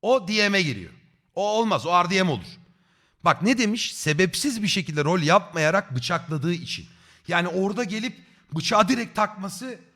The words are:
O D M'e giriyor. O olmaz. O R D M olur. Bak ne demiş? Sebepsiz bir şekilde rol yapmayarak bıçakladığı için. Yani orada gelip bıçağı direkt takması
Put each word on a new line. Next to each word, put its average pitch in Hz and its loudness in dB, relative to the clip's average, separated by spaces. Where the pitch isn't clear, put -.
O 220 2
D 208 2
M'e 196 4
giriyor. 104 -4
O 208 0
olmaz. 214 0
O 175 4
R 170 -2
D 190 4
M 180 4
olur. 98 -2
Bak 147 2
ne 233 2
demiş? 220 -2
Sebepsiz 185 0
bir 202 0
şekilde 147 -2
rol 175 2
yapmayarak 165 2
bıçakladığı 160 -4
için. - -8
Yani 175 0
orada 196 -2
gelip 220 -6
bıçağı 202 2
direkt 240 -2
takması 202 -6